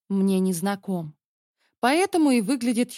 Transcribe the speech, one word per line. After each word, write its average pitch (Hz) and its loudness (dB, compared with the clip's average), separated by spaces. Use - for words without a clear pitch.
мне 196 2
не 185 0
знаком. 180 -6
Поэтому 311 2
и 247 4
выглядит 240 -2